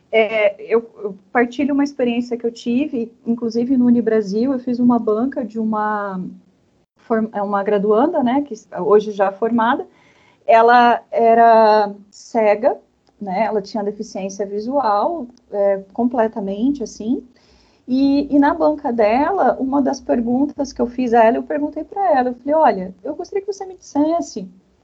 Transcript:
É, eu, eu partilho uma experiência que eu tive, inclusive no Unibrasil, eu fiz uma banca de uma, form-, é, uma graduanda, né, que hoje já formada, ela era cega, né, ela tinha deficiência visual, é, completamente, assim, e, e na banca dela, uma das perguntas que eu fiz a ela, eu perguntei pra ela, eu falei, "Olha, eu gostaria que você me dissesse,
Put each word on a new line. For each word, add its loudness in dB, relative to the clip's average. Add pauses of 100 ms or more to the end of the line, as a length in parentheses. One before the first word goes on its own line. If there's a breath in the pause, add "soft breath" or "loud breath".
(120 soft breath)
É, 0
eu, -2 (140)
eu -10 (160)
partilho -2
uma 0
experiência -4
que -6
eu -4
tive, -4 (120)
inclusive -2
no 2
Unibrasil, 2
eu -4
fiz -4
uma 4
banca -2
de -12
uma, -4 (760)
form-, -2
é, -4
uma -2
graduanda, 2
né, 0
que -10 (260)
hoje 2
já 0
formada, -2 (580 soft breath)
ela 6 (120)
era 4 (160)
cega, 0 (440)
né, -2
ela -2
tinha -8
deficiência -8
visual, -4 (240)
é, 0
completamente, -2
assim, -6 (640 soft breath)
e, 0
e 4
na 4
banca 0
dela, 2
uma 0
das -2
perguntas -2
que -4
eu -2
fiz -2
a 6
ela, 4
eu -6
perguntei -6
pra 0
ela, 0
eu -6
falei, -4
"Olha, 0 (100)
eu -8
gostaria -8
que -6
você -12
me -16
dissesse, -4 (360)